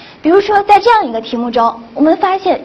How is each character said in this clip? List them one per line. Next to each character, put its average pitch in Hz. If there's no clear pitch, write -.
比 302
如 370
说 403
在 403
这 415
样 427
一 233
个 226
题 240
目 240
中， 233
我 -
们 320
发 381
现 381